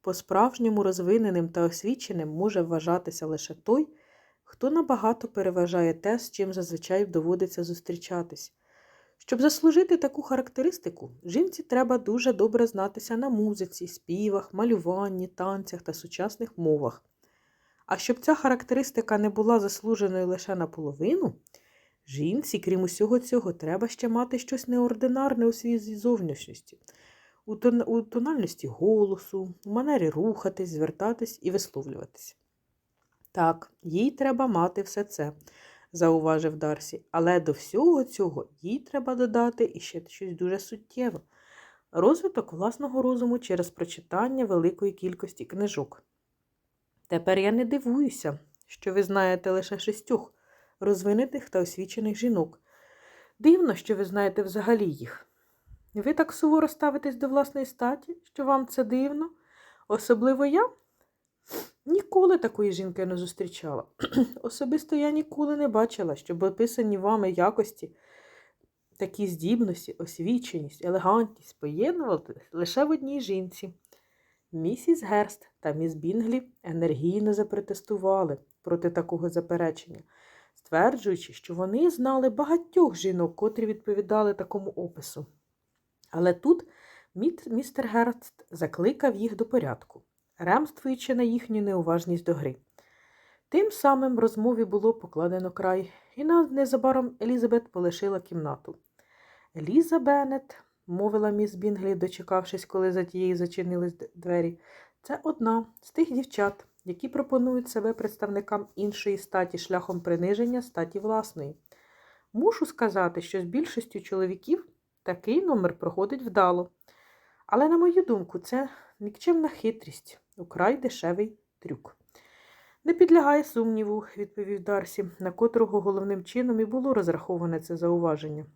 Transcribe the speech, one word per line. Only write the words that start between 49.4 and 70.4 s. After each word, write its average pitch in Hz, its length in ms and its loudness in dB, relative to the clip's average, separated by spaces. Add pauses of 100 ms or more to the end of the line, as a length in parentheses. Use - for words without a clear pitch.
лише 190 280 -2
шістьох - 560 -4 (460)
розвинених 202 720 0
та 185 100 0
освічених 208 580 -4
жінок. 208 420 0 (800)
Дивно, 320 360 6
що 208 220 -2
ви 196 80 -2
знаєте 196 380 0
взагалі 196 480 2
їх. - 360 -12 (680)
Ви 233 200 -2
так 320 180 0
суворо 311 360 4
ставитесь 285 480 -2
до 277 120 -4
власної 277 380 0
статі, 285 580 -6
що - 200 -8
вам 269 220 2
це 262 180 -2
дивно? 285 460 -2 (580)
Особливо 247 580 2
я 381 220 4 (1160)
ніколи 370 520 4
такої 208 340 0
жінки 185 340 -4
не 180 100 -4
зустрічала. 175 680 -8 (280)
<clears throat> 247 300 0
Особисто 285 540 -2
я 294 140 2
ніколи 294 460 -2
не 285 120 0
бачила, 214 480 0
щоб 170 260 -6
описані 214 560 0
вами 202 320 2
якості, 190 600 0 (1080)
такі 196 300 -4
здібності, 180 640 -2
освіченість, 175 920 -6